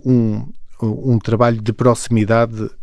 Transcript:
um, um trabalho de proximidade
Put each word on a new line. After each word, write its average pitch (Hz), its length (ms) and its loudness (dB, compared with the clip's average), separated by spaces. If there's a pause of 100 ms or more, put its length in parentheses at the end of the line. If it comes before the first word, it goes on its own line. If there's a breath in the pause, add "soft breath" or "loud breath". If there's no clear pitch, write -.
um, 113 420 2 (340)
um 113 360 0
trabalho 113 420 2
de 107 140 -4
proximidade 113 960 0 (140)